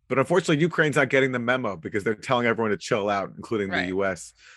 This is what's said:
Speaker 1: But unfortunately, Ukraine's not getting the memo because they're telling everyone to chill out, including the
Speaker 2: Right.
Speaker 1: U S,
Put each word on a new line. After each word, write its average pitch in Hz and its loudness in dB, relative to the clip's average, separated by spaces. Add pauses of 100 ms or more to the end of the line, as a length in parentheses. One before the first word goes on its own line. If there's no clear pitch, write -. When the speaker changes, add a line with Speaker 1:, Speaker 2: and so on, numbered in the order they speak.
Speaker 1:
But 127 -2
unfortunately, 131 2
Ukraine's 156 2
not 135 4
getting 135 4
the 123 -2
memo 120 -2
because 101 -4
they're 113 0
telling 120 0
everyone 110 0
to 98 0
chill 104 -2
out, 98 -2
including 101 -4
the 170 -4
Speaker 2:
Right. 90 -2
Speaker 1:
U 92 -2
S, 95 -4 (240)